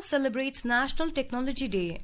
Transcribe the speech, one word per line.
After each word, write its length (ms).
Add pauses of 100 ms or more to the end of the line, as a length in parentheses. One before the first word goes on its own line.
celebrates 640
National 520
Technology 560
Day 300